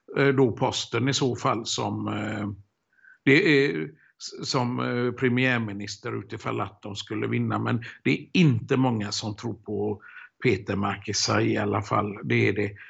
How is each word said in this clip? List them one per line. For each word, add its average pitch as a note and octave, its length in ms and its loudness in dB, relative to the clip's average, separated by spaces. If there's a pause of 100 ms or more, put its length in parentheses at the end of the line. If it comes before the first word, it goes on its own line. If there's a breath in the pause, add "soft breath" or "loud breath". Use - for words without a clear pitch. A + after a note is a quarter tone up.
(180)
eh, C#3 100 6
då C3 240 4
posten A#2+ 560 -2
i C3+ 60 0
så B2+ 220 0
fall A#2 300 -2
som, G#2+ 420 -2
eh, G#2 400 -4 (760 soft breath)
det D3 420 6
är, - 180 -2
s-, - 640 -14
som, B2 300 0
eh, B2 320 0
premiärminister A#2+ 1080 0
utifall A2 420 -6
att - 220 -8
de G#2+ 140 -10
skulle A2 300 -6
vinna. A2+ 320 0
Men A2+ 260 -2 (200 loud breath)
det B2+ 60 2
är - 220 -2
inte C#3 440 4
många A2+ 360 2
som G2+ 240 -6
tror A2+ 180 -8
på G#2 480 -4 (400 loud breath)
Peter G#2 340 0
Markisai G#2 760 0
i G#2+ 40 0
alla G#2 260 0
fall. G#2 420 -2
Det A#2+ 240 2
är G2+ 40 2
det. G2+ 200 -2 (180 loud breath)